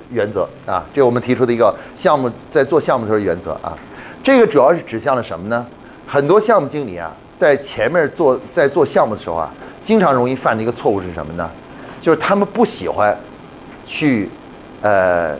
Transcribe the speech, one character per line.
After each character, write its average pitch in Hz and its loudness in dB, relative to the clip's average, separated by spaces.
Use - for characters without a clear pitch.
原 107 -2
则 95 -4
啊， 90 -2
这 139 0
是 135 6
我 120 4
们 120 0
提 123 0
出 123 0
的 120 2
一 - -2
个 113 4
项 151 2
目， 123 -2
在 151 2
做 147 2
项 139 0
目 113 -6
的 - -6
时 107 0
候 107 2
原 90 -2
则 85 -8
啊。 80 -10
这 269 4
个 226 6
主 - 4
要 151 6
是 160 -4
指 110 -8
向 131 -2
了 117 -2
什 85 -10
么 95 -12
呢？ 120 -4
很 143 0
多 185 6
项 220 4
目 139 -2
经 143 -8
理 90 -10
啊， 82 -10
在 151 4
前 120 -2
面 160 0
做， 135 2
在 147 2
做 143 2
项 160 2
目 107 -4
的 90 -10
时 - -10
候 82 -4
啊， 80 -4
经 220 2
常 156 4
容 123 2
易 131 -4
犯 131 -2
的 110 -4
一 110 -4
个 120 -2
错 131 -2
误 98 -2
是 90 -10
什 78 -8
么 78 -12
呢？ 85 -6
就 - 2
是 - 4
他 208 0
们 202 0
不 226 2
喜 - -4
欢 101 0
去， 127 -2
呃， 90 2